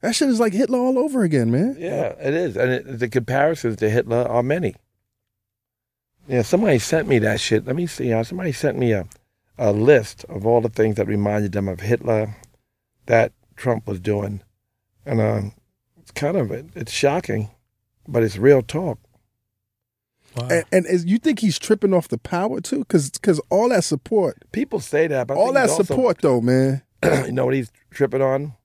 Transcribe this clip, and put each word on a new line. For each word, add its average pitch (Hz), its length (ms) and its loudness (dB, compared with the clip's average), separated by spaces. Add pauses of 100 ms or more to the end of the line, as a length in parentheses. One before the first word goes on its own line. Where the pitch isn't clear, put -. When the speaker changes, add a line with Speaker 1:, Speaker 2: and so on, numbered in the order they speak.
Speaker 1:
That 233 120 -2
shit 285 140 2
is 247 120 2
like 226 120 2
Hitler 240 280 0
all 254 200 0
over 262 240 0
again, 139 260 2
man. 190 300 0
Speaker 2:
Yeah, 165 280 -4 (140)
it 139 120 -2
is. 160 240 -2
And 127 160 2
it, 123 260 -8
the 123 80 -2
comparisons 123 680 0
to 107 120 2
Hitler 117 280 0 (100)
are 120 160 0
many. 143 320 -2 (1500)
Yeah, 127 140 0
somebody 175 380 2
sent 160 280 -2
me 127 120 4
that 107 200 0
shit. - 260 0
Let 131 120 -4
me 175 100 -4
see. 127 240 -4
Uh, 113 140 0
somebody 180 260 -6
sent - 260 -2
me 120 140 2
a, 95 160 -2 (500)
a 113 140 2
list 110 540 4
of 101 200 -8
all 117 140 4
the 113 80 -2
things 110 300 0
that 104 100 -2
reminded 104 460 -2
them 98 160 -2
of 87 100 -8
Hitler 107 560 -2 (720)
that 113 260 4 (240)
Trump 113 320 -4
was 98 140 -6
doing. 101 400 -4 (640)
And, 120 160 -2
uh, 107 200 0 (560)
it's - 140 -20
kind 147 240 -4
of, 120 160 -2
it, 120 140 -10 (100)
it's 135 160 -12
shocking, 139 580 -2 (560)
but 120 180 0
it's 101 120 -2
real 127 260 6
talk. 151 380 -6 (1400)
Speaker 3:
Wow. 123 160 -8
Speaker 1:
And, 165 220 0
and 185 120 2
is, 170 200 0
you 190 120 2
think 277 220 0
he's 208 180 0
tripping 208 360 0
off 175 160 0
the 113 80 -4
power, 190 420 -4
too? 262 260 -4
'Cause, 143 240 0 (120)
'cause 165 180 2 (100)
all 220 200 4
that 208 160 2
support 165 520 -2 (140)
Speaker 2:
People 226 300 -4
say 151 260 0
that, 131 200 -2
but 135 80 -2
I - 20 -2
Speaker 1:
all 196 80 4
Speaker 2:
think 262 100 0
Speaker 1:
that 277 80 4
Speaker 2:
he's 220 80 2
also 165 120 2
Speaker 1:
support, 214 380 0
though, 123 200 4
man. 131 400 2 (100)
Speaker 2:
<clears throat> - 120 -8 (220)
You - 60 -8
know 127 140 -2
what 127 80 0
he's 131 180 -4 (200)
tripping 135 300 0
on? 135 320 -2 (120)